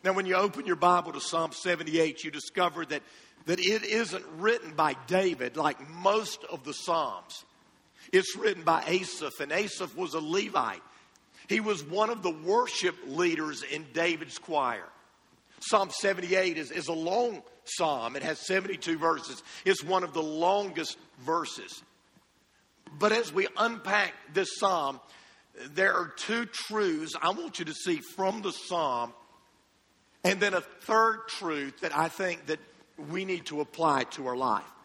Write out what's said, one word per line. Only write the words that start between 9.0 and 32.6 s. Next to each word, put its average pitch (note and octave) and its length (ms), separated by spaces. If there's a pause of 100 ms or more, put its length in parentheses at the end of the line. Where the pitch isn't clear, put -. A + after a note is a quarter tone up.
and C#3+ 100
Asaph F3 460
was E3 160
a D#3+ 80
Levite. D3+ 600 (680)
He G#3+ 120
was G#3 220
one G3+ 280
of A3+ 120
the F3+ 80
worship F3+ 640 (120)
leaders D#3 560
in D3 320
David's E3 440
choir. B2 460 (760)
Psalm G3 300
seventy-eight F#3 680
is, D3 120
is D#3 180
a E3+ 40
long F#3 500 (220)
psalm. C3+ 520
It D3 60
has D#3 240
seventy-two F#3 520
verses. D3 440 (220)
It's C#3+ 180
one F3+ 220
of D#3 80
the D#3+ 100
longest E3 760 (220)
verses. C#3+ 600 (1160)
But G#3 140
as A3 200
we F#3+ 140 (100)
unpack G#3 560 (220)
this F#3 240
psalm, D#3 420 (720)
there F#3 220
are F3 240
two A#3 260
truths F3 760
I E3+ 100
want F3 280
you E3+ 60
to D#3 80
see D#3 300 (120)
from G3 280
the F3+ 100
psalm, B2+ 640 (1080)
and F#3+ 160
then G3+ 140
a F3+ 80
third A3 680
truth D3 520
that D3+ 160
I D#3+ 120
think F3+ 380
that D#3 140 (500)